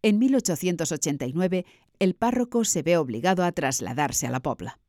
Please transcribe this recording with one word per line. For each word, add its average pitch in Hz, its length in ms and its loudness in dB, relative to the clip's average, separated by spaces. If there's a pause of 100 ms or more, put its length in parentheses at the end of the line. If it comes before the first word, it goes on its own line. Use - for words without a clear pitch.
En 214 160 4
mil 262 160 4
ochocientos 165 560 0
ochenta 143 340 -2
y 131 80 -6
nueve, 180 320 0 (320)
el 190 160 4
párroco 240 500 0
se 170 200 0
ve 175 140 4
obligado 160 460 0
a 175 100 0
trasladarse 135 760 -2
a - 20 -4
la 127 140 -4
Popla. 131 460 -8